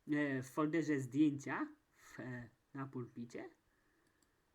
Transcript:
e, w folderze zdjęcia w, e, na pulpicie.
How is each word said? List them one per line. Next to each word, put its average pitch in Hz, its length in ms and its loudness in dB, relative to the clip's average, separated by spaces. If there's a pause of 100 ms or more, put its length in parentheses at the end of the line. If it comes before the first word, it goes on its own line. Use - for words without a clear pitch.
(120)
e, 143 300 2
w - 80 -8
folderze 151 500 2
zdjęcia 139 680 2 (280)
w, - 240 -20
e, 123 300 -10 (240)
na 135 140 -6
pulpicie. 120 640 -10 (1040)